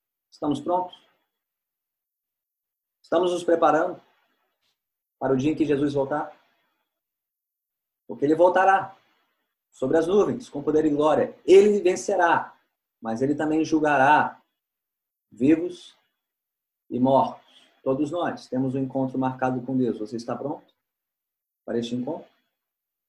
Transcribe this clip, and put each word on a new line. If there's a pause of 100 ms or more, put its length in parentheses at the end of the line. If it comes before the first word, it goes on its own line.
(300)
estamos
prontos? (2000)
Estamos
nos
preparando (1160)
para
o
dia
em
que
Jesus
voltar? (1700)
Porque
ele
voltará (720)
sobre
as
nuvens,
com
poder
e
glória.
Ele
vencerá, (440)
mas
ele
também
julgará (880)
vivos (920)
e
mortos. (380)
Todos
nós
temos
um
encontro
marcado
com
Deus.
Você
está
pronto (880)
para
este
encontro? (800)